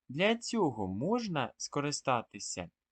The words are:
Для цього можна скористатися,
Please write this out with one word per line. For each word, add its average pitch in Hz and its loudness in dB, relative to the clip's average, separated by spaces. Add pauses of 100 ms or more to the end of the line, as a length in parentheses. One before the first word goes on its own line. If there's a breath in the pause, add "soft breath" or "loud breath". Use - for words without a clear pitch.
Для 190 4
цього 135 0
можна 156 0
скористатися, 123 -2 (220)